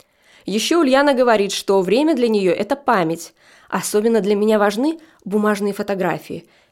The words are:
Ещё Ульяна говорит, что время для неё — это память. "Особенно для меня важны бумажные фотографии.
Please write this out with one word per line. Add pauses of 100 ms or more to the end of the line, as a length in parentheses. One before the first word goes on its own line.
(460)
Ещё
Ульяна
говорит,
что
время
для
неё —
это
память. (360)
"Особенно
для
меня
важны (240)
бумажные
фотографии. (240)